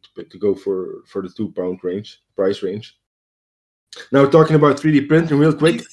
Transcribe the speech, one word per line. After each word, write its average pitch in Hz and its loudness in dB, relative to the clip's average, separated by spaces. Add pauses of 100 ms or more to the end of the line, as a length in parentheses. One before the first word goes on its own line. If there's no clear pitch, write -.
(140)
to, - -18
to - -20
go 98 -2
for, 92 -8
for 98 -10
the 92 -10
two 98 -10
pound 90 -8
range, 95 -10 (140)
price 98 -2
range. 101 -10 (1120)
Now, 139 4
talking 156 4
about 147 2
three 156 -2
D 143 4
printing 156 0
real 156 2
quick, 233 0